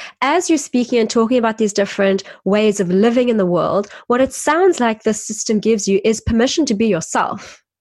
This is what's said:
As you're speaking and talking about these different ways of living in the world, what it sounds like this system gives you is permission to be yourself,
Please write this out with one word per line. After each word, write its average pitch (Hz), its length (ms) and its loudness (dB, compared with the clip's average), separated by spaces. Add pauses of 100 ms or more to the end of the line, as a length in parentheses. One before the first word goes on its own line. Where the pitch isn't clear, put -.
(220)
As 311 280 0
you're 320 80 2
speaking 247 420 -2
and 220 100 0
talking 233 280 0
about 220 200 0
these 208 160 0
different 196 500 0 (220)
ways 208 340 2
of 180 100 0
living 233 400 2
in 226 80 0
the 190 80 2
world, 175 440 0 (180)
what 247 140 2
it 262 120 0
sounds 339 460 2
like 226 240 -2
this 214 220 -2
system 214 340 -2
gives 214 280 0
you 196 160 2
is 214 180 0
permission 254 460 0
to 233 60 0
be 214 140 0
yourself, - 760 -4 (180)